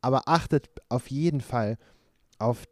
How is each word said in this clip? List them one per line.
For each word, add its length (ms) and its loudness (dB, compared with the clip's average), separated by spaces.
Aber 260 2
achtet 400 2
auf 160 -2
jeden 340 -2
Fall 380 -2
auf 340 -2